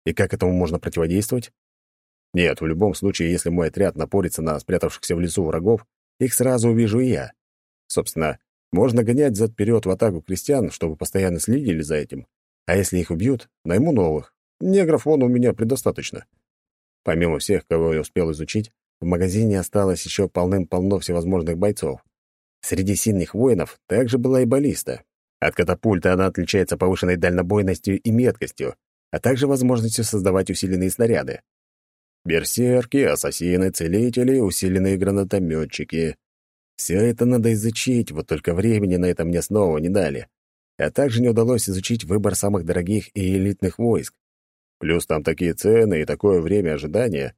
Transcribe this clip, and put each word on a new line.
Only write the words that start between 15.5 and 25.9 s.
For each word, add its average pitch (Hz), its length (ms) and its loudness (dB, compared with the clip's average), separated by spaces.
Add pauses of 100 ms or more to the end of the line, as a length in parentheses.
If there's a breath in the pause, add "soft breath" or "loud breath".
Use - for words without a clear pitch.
предостаточно. - 720 -4 (800)
Помимо 82 340 0
всех, 90 280 -2
кого 82 260 0
я 78 80 -2
успел 82 320 -2
изучить, 80 400 -6 (280)
в - 40 -10
магазине 92 540 0
осталось 95 480 0
ещё 92 220 -2
полным-полно 90 720 -2
всевозможных 85 580 -2
бойцов. 92 420 -2 (600)
Среди 95 320 -2
сильных 95 400 -2
воинов 104 540 0
также 120 300 2
была 127 240 2
и 123 40 2
баллиста. 120 560 -2 (380)
От 76 160 -2
катапульты 90 540 2